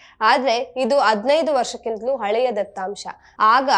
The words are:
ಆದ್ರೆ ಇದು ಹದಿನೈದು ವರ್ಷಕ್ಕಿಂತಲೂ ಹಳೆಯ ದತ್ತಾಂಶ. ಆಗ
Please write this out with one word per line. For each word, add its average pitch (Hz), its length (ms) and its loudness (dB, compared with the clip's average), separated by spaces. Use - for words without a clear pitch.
ಆದ್ರೆ 240 560 2
ಇದು 254 220 0
ಹದಿನೈದು 262 560 2
ವರ್ಷಕ್ಕಿಂತಲೂ 226 640 -4
ಹಳೆಯ 233 360 -2
ದತ್ತಾಂಶ. 196 540 -8
ಆಗ 254 380 4